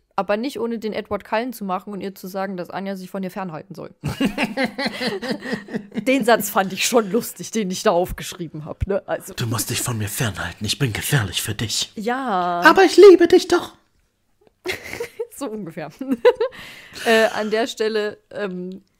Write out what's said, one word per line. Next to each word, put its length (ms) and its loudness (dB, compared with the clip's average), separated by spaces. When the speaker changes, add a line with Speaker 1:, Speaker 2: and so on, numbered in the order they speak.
Speaker 1:
aber 180 -2
nicht 240 -4
ohne 180 -4
den 140 -6
Edward 320 -6
Cullen 300 -4
zu 100 -12
machen 300 -6
und 80 -10
ihr 140 -8
zu 120 -14
sagen, 300 -6
dass 120 -10
Anja 280 -8
sich 120 -14
von 140 -8
ihr 80 -6
fernhalten 440 -10
soll. 160 -14
<laughs> 2000 -6
Den 240 2
Satz 240 2
fand 240 0
ich 120 -2
schon 260 2
lustig, 400 -4
den 200 -2
ich 120 -6
da 80 4
aufgeschrieben 720 -4
hab, 220 -6
ne? 200 -2
Also. 260 -8
Speaker 2:
"Du 140 -6
musst 220 -4
dich 120 -4
von 160 -4
mir 120 -4
fernhalten, 560 -6
ich 140 -4
bin 120 0
gefährlich 500 -2
für 120 -4
dich." 420 -6
Speaker 1:
Ja. 720 -2
Speaker 2:
"Aber 180 8
ich 140 4
liebe 300 12
dich 200 6
doch." 260 0
Speaker 1:
<laughs> 60 -6
So 120 -8
ungefähr. 460 -10
<laughs> 40 -12
Äh, 280 6
an 180 -4
der 160 0
Stelle, 500 -2
ähm, 500 -8